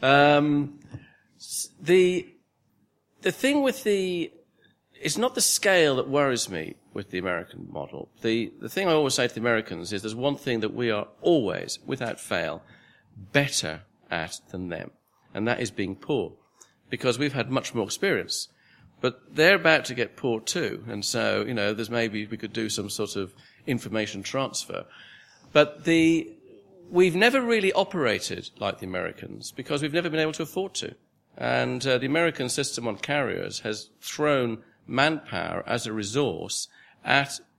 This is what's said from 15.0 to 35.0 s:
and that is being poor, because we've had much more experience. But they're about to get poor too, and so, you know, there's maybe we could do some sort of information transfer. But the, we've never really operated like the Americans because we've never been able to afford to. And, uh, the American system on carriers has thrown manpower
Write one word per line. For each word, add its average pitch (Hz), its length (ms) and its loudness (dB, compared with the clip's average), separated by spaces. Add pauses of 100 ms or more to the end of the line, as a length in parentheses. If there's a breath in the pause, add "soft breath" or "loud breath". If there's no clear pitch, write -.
and 107 140 -2
that 123 140 0
is 117 100 -4
being 95 240 -4
poor, 110 380 -4 (560 soft breath)
because 120 280 0
we've 143 140 0
had 127 180 -2
much 135 240 -2
more 120 120 0
experience. - 640 -2 (500 soft breath)
But - 360 -4
they're 165 180 6
about 165 320 4
to 131 80 -6
get 117 220 -4
poor 117 240 0
too, 113 480 -4
and 104 180 -6
so, 107 420 0
you 127 60 -4
know, 104 180 0
there's 110 200 -6
maybe 110 340 -2
we 107 100 -10
could 107 160 -10
do 110 160 -4
some 104 220 -4
sort 104 260 -6
of 95 160 -6 (360 soft breath)
information 104 560 -4
transfer. - 640 -6 (680 loud breath)
But 151 320 4
the, 165 480 4 (560)
we've 180 260 6
never 240 240 4
really 226 340 2
operated 123 840 0
like 98 220 -4
the 95 80 -10
Americans 87 640 -8
because 139 320 -4
we've 147 100 -4
never 170 160 0
been 156 100 -2
able 156 120 2
to 151 100 -8
afford 185 340 -6
to. - 200 -8 (420)
And, 123 480 0
uh, 127 140 2
the 131 80 -4
American 156 420 0
system 123 380 -4
on 104 100 -4
carriers 101 600 -2
has - 320 -6 (100)
thrown 131 640 0 (240 soft breath)
manpower 120 800 0